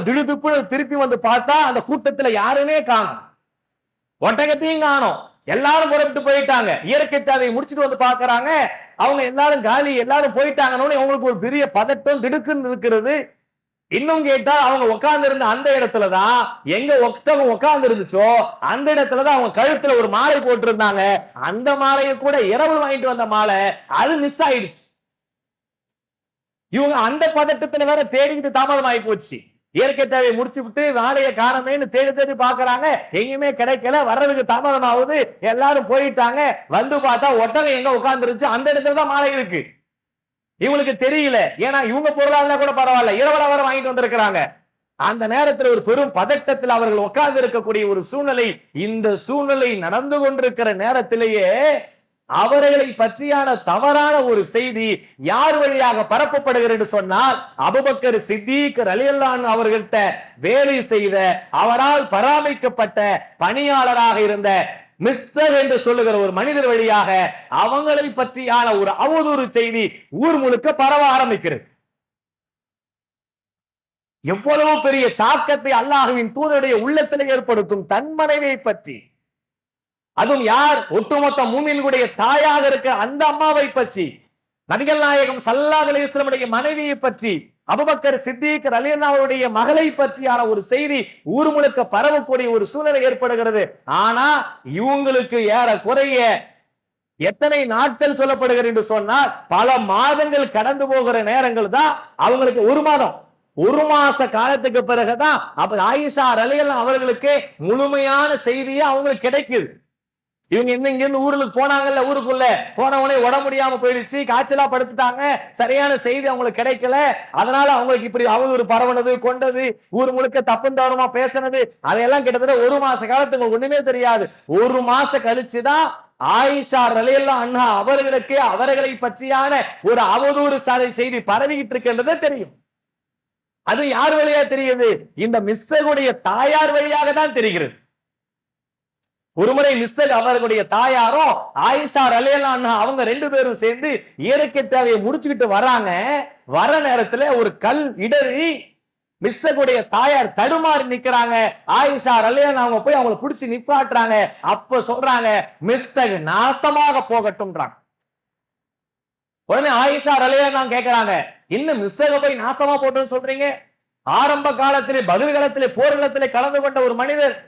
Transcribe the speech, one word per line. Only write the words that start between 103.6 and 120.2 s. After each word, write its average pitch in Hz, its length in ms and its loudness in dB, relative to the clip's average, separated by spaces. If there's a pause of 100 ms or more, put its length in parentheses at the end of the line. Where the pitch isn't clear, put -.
மாச 285 480 2
காலத்துக்கு 247 540 0
பிறகுதான் 240 500 0 (220)
அப்ப 196 200 -2 (100)
ஆயிஷா 277 360 0 (140)
ரலியல்லாஹு 277 420 0
அவர்களுக்கு 262 480 0 (340)
முழுமையான 277 640 0 (180)
செய்தியே 269 440 -2
அவங்களுக்கு 269 360 -2
கிடைக்குது. 254 400 -2 (840)
இவங்க 247 220 0
என்ன 254 180 -2
இங்க 262 120 -2
இருந்து 277 200 0
ஊருக்கு 277 220 0 (100)
போனாங்கல்ல, 277 540 0
ஊருக்குள்ள 254 360 0 (300)
போன 269 280 0
உடனே 277 200 0
உடம்பு 269 220 2
முடியாம 269 340 -2
போயிடுச்சு, 247 380 -2 (100)
காய்ச்சலா 269 460 0
படுத்துட்டாங்க, 247 480 -2 (360)
சரியான 269 460 0
செய்தி 269 280 -2
அவங்களுக்கு 247 300 -4
கிடைக்கல, 254 360 0 (420)
அதனால 262 360 2
அவங்களுக்கு 240 340 0
இப்படி 240 240 -2
அவதூறு 254 360 0
பரவனது, 247 440 2 (120)
கொண்டது, 254 380 -2 (340)
ஊர் 262 180 2
முழுக்க 254 340 0